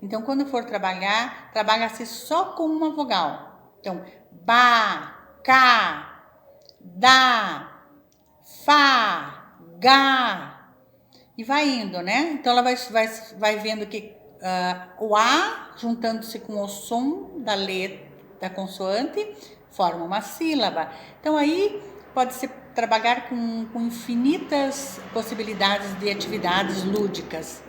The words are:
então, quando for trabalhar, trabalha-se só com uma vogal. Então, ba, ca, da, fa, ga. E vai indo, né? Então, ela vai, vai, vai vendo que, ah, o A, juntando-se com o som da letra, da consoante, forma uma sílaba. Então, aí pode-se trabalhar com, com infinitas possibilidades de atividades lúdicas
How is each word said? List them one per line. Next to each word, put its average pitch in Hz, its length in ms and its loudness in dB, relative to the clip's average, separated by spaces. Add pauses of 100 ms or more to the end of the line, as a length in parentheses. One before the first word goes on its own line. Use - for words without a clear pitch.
então, 214 200 -6
quando 277 240 -2
for 240 180 -4
trabalhar, 196 880 -4
trabalha-se 220 540 -2
só 359 460 -2
com 330 120 -4
uma 311 260 0
vogal. 220 920 -4
Então, 185 240 -8 (260)
ba, 226 840 4 (280)
ca, 226 840 4 (560)
da, 214 920 4 (920)
fa, 233 920 2 (220)
ga. 262 920 4 (640)
E 233 60 -12
vai 285 260 2
indo, 202 320 -2
né? 240 320 0
Então, 254 200 0
ela 247 100 6
vai, 254 140 2
vai, 220 320 0 (300)
vai 214 180 2
vendo 214 300 -4
que, - 280 -12 (280)
ah, 180 460 -4 (100)
o 214 180 0
A, 302 600 2
juntando-se 233 640 -4
com 208 220 -10
o 202 80 -6
som 277 720 -4
da 220 140 -2
letra, 190 520 -6 (340)
da 190 100 -6
consoante, 196 840 -4 (360)
forma 170 340 0
uma 190 160 -4
sílaba. 214 720 -2 (300)
Então, 302 160 0
aí 349 460 0 (300)
pode-se 254 340 -2 (280)
trabalhar 226 540 0
com, 226 440 -4
com 240 80 -6
infinitas 254 1200 -2 (120)
possibilidades 202 840 -2
de 202 120 -2
atividades 190 720 -2
lúdicas 190 840 -4